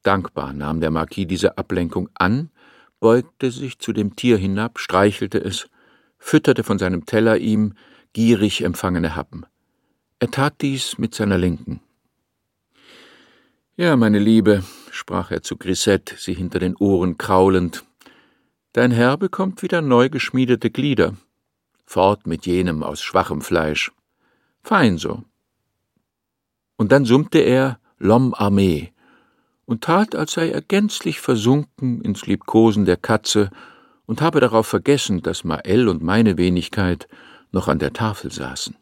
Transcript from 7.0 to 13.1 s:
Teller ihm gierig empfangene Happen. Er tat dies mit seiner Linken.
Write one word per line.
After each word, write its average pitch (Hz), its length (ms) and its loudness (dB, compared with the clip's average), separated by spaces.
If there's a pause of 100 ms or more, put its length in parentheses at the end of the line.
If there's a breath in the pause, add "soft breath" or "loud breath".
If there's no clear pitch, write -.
Teller 110 320 2
ihm 107 360 0 (400 soft breath)
gierig 110 500 2
empfangene 85 520 -2
Happen. - 300 -12 (760)
Er 120 120 -2
tat 143 300 -2
dies 135 360 -6
mit - 180 -6
seiner 101 220 0
Linken. 90 440 -4 (2000 soft breath)